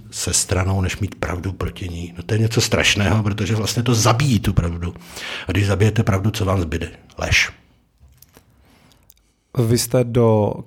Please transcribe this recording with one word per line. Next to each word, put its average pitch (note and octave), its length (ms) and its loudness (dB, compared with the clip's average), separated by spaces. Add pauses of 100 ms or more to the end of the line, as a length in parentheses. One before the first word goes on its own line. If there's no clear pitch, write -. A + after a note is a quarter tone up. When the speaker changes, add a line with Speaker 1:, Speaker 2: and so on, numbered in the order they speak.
(120)
Speaker 1:
se - 220 -6
stranou, F#2+ 480 0
než - 180 -2
mít G2+ 160 -4
pravdu F2+ 380 -6
proti F2 360 -8
ní. E2+ 280 -10
No F2 60 -12
to A2 100 -2
je G#2+ 60 2
něco A2+ 220 2
strašného, G2+ 640 2
protože G#2 320 -2
vlastně A2 280 -2
to A#2+ 120 2
zabíjí A#2+ 440 4
tu G2 140 0
pravdu. E2+ 400 -2 (540)
A G2 40 -4
když G2 160 2
zabijete G#2+ 360 2
pravdu, F#2+ 280 0
co - 140 -4
vám F#2+ 160 0
zbyde? D#2+ 300 -6 (260)
Lež. - 340 0 (2000)
Speaker 2:
Vy A#2+ 200 2
jste B2+ 260 0
do A2+ 500 4 (140)